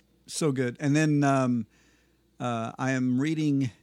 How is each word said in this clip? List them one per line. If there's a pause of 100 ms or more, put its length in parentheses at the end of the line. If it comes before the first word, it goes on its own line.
(260)
so
good.
And
then,
um, (720)
uh,
I
am
reading (120)